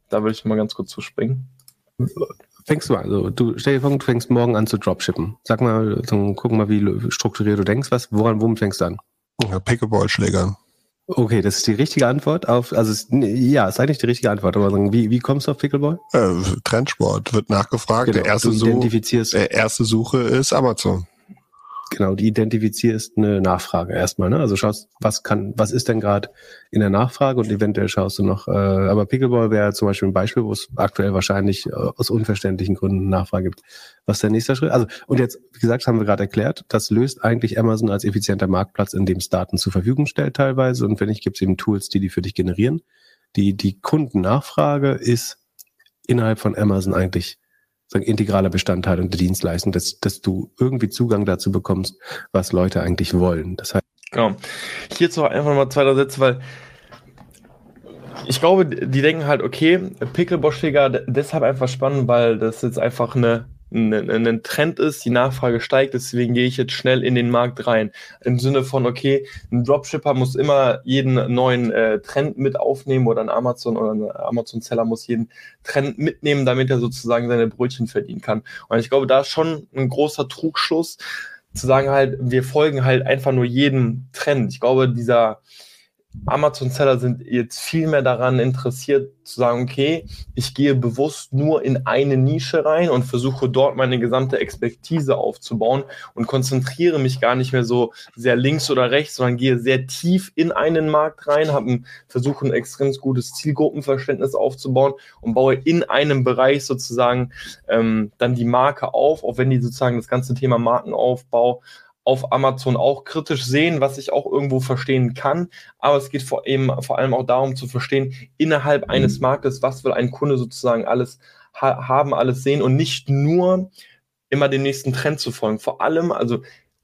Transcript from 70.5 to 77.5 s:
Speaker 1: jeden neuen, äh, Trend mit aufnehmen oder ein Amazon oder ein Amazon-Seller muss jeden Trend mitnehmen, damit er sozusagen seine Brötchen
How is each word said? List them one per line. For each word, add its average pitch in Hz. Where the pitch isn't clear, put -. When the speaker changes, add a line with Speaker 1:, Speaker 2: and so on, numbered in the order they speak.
Speaker 1:
jeden 127
neuen, 123
äh, 110
Trend -
mit 135
aufnehmen 131
oder 113
ein 110
Amazon 120
oder 110
ein 107
Amazon-Seller 117
muss 113
jeden 117
Trend -
mitnehmen, 143
damit 131
er 127
sozusagen 120
seine 117
Brötchen 123